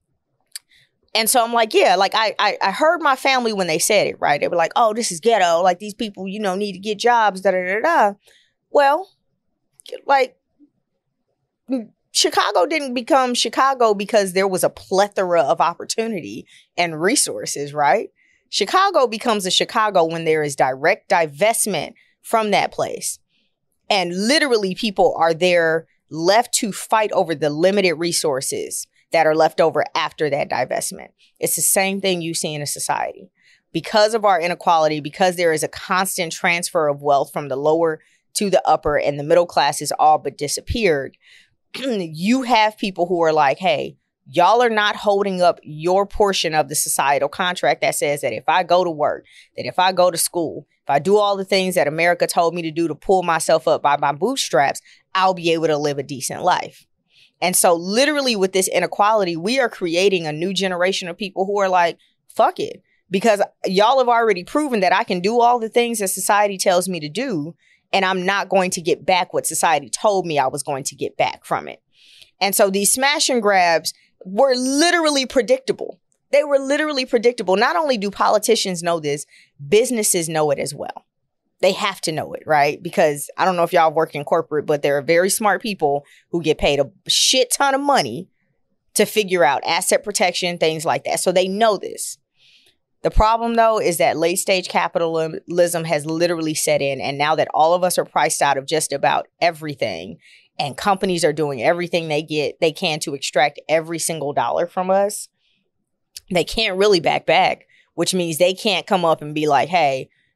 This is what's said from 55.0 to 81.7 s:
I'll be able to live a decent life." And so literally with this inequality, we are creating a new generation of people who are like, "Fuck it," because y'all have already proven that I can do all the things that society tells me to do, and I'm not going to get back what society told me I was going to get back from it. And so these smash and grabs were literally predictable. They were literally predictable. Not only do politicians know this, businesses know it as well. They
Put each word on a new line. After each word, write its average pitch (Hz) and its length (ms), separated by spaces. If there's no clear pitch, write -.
I'll 190 200
be 170 180
able 160 160
to 156 100
live 143 220
a 139 40
decent 139 400
life." - 420
And 180 140
so 185 200
literally 254 600
with 190 180
this 185 140
inequality, 190 680
we 208 240
are 240 100
creating 180 560
a 151 60
new 170 220
generation 185 540
of 170 100
people 190 280
who 202 140
are 190 100
like, 175 280
"Fuck 285 320
it," - 220
because 202 300
y'all 214 340
have 240 100
already 226 340
proven 285 360
that 180 140
I 208 100
can 190 160
do 214 200
all 240 200
the 220 100
things 233 300
that 196 100
society 202 480
tells 180 320
me 180 100
to 147 100
do, 170 460
and 190 120
I'm 190 200
not 190 240
going 185 220
to 180 100
get 156 240
back 180 280
what 143 140
society 151 420
told 196 360
me 156 140
I 131 80
was 139 160
going 139 220
to - 100
get - 220
back - 280
from 87 220
it. - 140
And 196 160
so 202 140
these 196 240
smash 285 360
and 247 120
grabs 175 520
were 240 300
literally 285 680
predictable. 247 760
They 294 120
were 285 160
literally 277 460
predictable. 220 500
Not 254 200
only 294 220
do 196 140
politicians 202 720
know 170 160
this, 147 260
businesses 208 640
know 156 240
it 139 80
as - 160
well. - 300
They 190 100